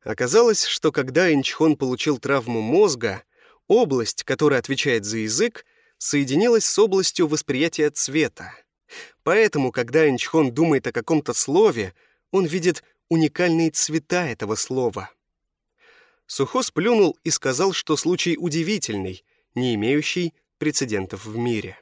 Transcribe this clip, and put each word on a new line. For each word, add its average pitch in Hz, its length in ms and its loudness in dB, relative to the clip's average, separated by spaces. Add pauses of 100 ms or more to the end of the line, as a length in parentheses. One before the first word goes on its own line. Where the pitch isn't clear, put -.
Оказалось, 190 600 2
что - 280 -2
когда 147 420 0
Инчхон 147 420 2
получил 131 420 -2
травму 120 440 -2
мозга, 120 600 0 (460)
Область, 139 540 0
которая 139 360 2
отвечает 123 460 -2
за 110 140 -4
язык, 127 440 -2 (360)
соединилась 156 680 2
с - 140 0
областью 190 480 2
восприятия 151 640 -2
цвета. 135 600 -4 (720)
Поэтому, 160 480 2
когда 135 380 2
Инчхон 131 420 0
думает 139 360 2
о 117 40 -4
каком-то 135 420 -2
слове, 135 600 2 (380)
он 185 140 2
видит 165 380 -2 (260)
уникальные 165 600 2
цвета 165 580 -2
этого 107 280 -4
слова. 117 560 -4 (1120)
Сухо 233 380 -2
сплюнул 208 600 2
и 165 60 -4
сказал, 147 420 0
что - 240 -2
случай 175 420 -2
удивительный, 151 880 -4 (300)
не 123 220 0
имеющий 147 580 -2 (240)
прецедентов 104 680 -4
в 107 120 -10
мире. 110 440 -4